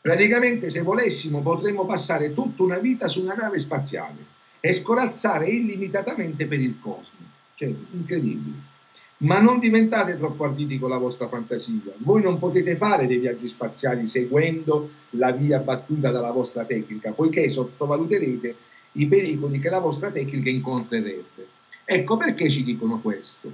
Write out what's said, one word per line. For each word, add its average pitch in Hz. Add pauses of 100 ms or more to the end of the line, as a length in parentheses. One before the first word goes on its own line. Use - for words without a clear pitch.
Praticamente, 214
se 170
volessimo, 165
potremmo 185
passare 151
tutta 220
una 180
vita 226
su 180
una 185
nave 208
spaziale 127 (360)
e 170
scorazzare 214
illimitatamente 196
per 139
il 127
cosmo. - (260)
Cioè, - (200)
incredibile. 127 (640)
Ma 170
non 240
diventate 220
troppo 147
arditi 139
con 127
la 127
vostra 123
fantasia. 110
Voi 196
non 175
potete 170
fare 190
dei 123
viaggi 120
spaziali 120
seguendo 151 (200)
la 127
via 143
battuta 131
dalla 120
vostra 120
tecnica, 107
poiché 160
sottovaluterete 143 (360)
i 147
pericoli 147
che 147
la 185
vostra 165
tecnica 135
incontrerebbe. 113 (240)
Ecco 196
perché 220
ci 139
dicono 113
questo. 95